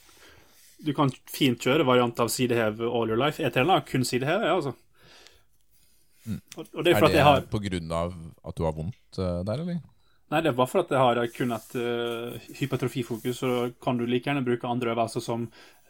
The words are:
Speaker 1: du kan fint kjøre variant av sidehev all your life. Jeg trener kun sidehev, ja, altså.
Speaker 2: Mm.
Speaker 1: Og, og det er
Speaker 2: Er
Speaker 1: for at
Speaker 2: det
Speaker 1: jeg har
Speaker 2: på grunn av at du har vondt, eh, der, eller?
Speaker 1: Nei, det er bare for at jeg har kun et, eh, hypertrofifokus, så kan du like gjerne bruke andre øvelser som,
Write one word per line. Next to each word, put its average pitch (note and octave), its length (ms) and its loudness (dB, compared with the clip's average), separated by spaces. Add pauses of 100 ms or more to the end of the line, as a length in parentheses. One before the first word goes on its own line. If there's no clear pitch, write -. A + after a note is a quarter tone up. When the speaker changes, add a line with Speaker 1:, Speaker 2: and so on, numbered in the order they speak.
(840)
Speaker 1:
du D3 140 0
kan C#3 140 4 (180)
fint B2+ 320 0
kjøre C#3+ 240 2
variant B2 380 4
av A2+ 100 0
sidehev A#2 480 0
all A#2 260 0
your A2 140 0
life. D3 160 0
Jeg D3 160 -2
trener D3 320 2
kun C3+ 160 -2
sidehev, C3+ 400 -2
ja, F3 140 0
altså. C#3 160 -2 (1500)
Speaker 2:
Mm. A2 120 -6 (200)
Speaker 1:
Og, D#3+ 100 -12 (100)
og D3+ 80 -4
det F3 80 6
er - 20 4
Speaker 2:
Er - 40 4
Speaker 1:
for D#3+ 80 8
at E3 80 4
Speaker 2:
det D3 60 6
Speaker 1:
jeg C#3+ 60 8
har C3+ 220 6
Speaker 2:
på A2 140 -4
grunn F2 340 -4
av F2 160 -4 (320)
at - 140 -12
du E2 80 -2
har D#2 100 -2
vondt, - 400 -8
eh, F2+ 300 -2
der, B2+ 160 -4
eller? F3 160 -4 (520)
Speaker 1:
Nei, D3+ 140 2
det D3 80 2
er - 20 -10
bare B2+ 160 2
for F#3+ 120 2
at - 100 -4
jeg C3 80 6
har A#2+ 180 4 (160)
kun B2 220 -2
et, - 180 -12
eh, A#2+ 760 -6 (120)
hypertrofifokus, B2 800 -4
så C3 100 0 (320)
kan B2 160 0
du A#2+ 80 -2
like B2 220 0
gjerne C#3 160 0
bruke A#2+ 240 0
andre A#2+ 240 0
øvelser A2+ 320 -2
som, A#2 240 -4 (400)